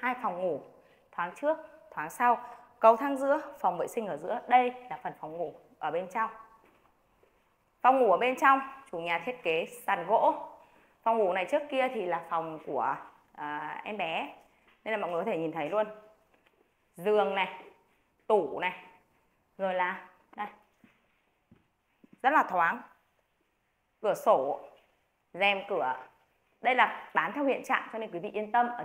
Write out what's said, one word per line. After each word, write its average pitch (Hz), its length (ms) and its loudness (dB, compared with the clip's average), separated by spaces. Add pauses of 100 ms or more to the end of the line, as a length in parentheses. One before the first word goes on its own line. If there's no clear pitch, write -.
hai 247 220 -2
phòng 185 200 -2
ngủ, 156 180 -2 (520)
thoáng 175 220 -4
trước, 311 240 0 (360)
thoáng 156 160 -6
sau. 240 280 4 (420)
Cầu 226 160 10
thang 277 200 -2
giữa, 277 240 2 (200)
phòng 175 180 0
vệ 147 80 -2
sinh 220 200 -6
ở 156 100 -4
giữa. 202 320 -6
Đây 247 240 6 (180)
là 156 120 -10
phần 175 180 -8
phòng 156 160 -12
ngủ 156 180 -6 (240)
ở 156 120 -4
bên 180 240 -2
trong. 220 160 0 (1500)
Phòng 262 180 8
ngủ 220 120 6
ở 170 60 6
bên 254 180 0
trong, 277 240 6 (320)
chủ 175 60 -6
nhà 170 200 -2
thiết 170 240 -8
kế 165 240 0
sàn 175 400 -4
gỗ. 226 280 4 (680)
Phòng 226 160 2
ngủ 185 140 4
này 185 120 0
trước 294 260 0
kia 262 240 0
thì 196 120 -4
là 170 240 -2
phòng 160 360 -4
của, 131 300 -2 (380)
à, 151 500 -8
em 214 120 -10
bé. 185 380 -6 (500)
Nên 214 80 -4
là 214 60 -2
mọi 175 120 -6
người 175 140 -2
có 226 60 -4
thể 175 80 -2
nhìn 160 140 -4
thấy 156 180 -6
luôn. 208 160 0 (1080)
Giường 196 400 2
này, 185 140 -2 (800)
tủ 170 340 2
này. 180 120 -4 (840)
Rồi 190 160 -2
là 185 220 -2 (400)
đây. 208 100 -8 (1800)
Rất 262 80 4
là 294 120 4
thoáng. 185 380 0 (1200)
Cửa 202 120 2
sổ, 151 460 2 (720)
rèm 196 360 2
cửa. 139 280 -2 (640)
Đây 247 140 2
là - 400 2
bán 160 180 0
theo 277 120 -2
hiện 269 200 0
trạng - 280 -2
cho 220 60 -8
nên 220 120 -8
quý - 80 -8
vị 202 120 -8
yên 214 220 -6
tâm. 240 160 4
Ở 240 160 -8